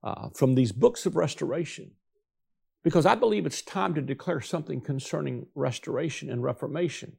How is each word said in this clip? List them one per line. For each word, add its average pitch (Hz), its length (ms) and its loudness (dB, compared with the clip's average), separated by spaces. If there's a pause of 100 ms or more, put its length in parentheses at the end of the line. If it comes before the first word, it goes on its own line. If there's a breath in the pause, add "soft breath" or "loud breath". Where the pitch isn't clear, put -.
uh, - 240 -6
from 131 260 4
these 127 160 6
books - 360 4
of 185 100 0
restoration. - 720 -2 (920)
Because 160 200 6
I 214 120 8
believe 214 300 2
it's - 160 -6
time 190 340 -2
to 156 40 0
declare 139 400 -4
something 151 400 -4
concerning 135 760 -4
restoration 139 760 -4
and 120 100 -2
reformation. 147 800 -4